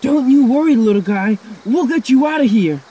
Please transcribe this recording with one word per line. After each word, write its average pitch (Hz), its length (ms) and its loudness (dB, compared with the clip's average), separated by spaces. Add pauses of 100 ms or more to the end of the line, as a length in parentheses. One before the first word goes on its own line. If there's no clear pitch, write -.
Don't 269 300 -2
you 277 160 4
worry, 285 300 0
little 214 260 0
guy. 196 360 -2 (260)
We'll 277 220 -2
get 285 220 -4
you 262 180 2
out 302 140 -2
of 262 100 2
here. 165 400 0